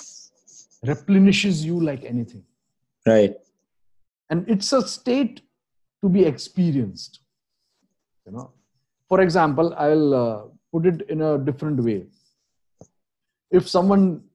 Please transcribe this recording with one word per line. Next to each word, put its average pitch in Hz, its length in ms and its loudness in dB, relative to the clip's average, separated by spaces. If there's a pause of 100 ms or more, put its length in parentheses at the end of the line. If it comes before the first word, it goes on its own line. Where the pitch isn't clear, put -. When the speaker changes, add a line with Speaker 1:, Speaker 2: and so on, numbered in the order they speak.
(840)
Speaker 1:
replenishes 190 800 2
you 170 160 -4
like 143 240 -4
anything. 120 400 -10 (600)
Speaker 2:
Right. 107 300 4 (920)
Speaker 1:
And 170 180 -2
it's 208 240 -2
a 262 140 0
state - 560 -4 (600)
to 202 60 0
be 185 160 4
experienced. 139 960 -4 (1080)
You 95 60 -20
know, 123 200 -16 (560)
for 190 120 4
example, 160 560 2
I'll, 151 380 2
uh, 117 280 -2 (300)
put 165 140 -2
it 170 220 0
in 156 140 -4
a 151 160 0
different 139 440 -4
way. 107 260 -4 (1400)
If 180 180 2
someone 190 680 0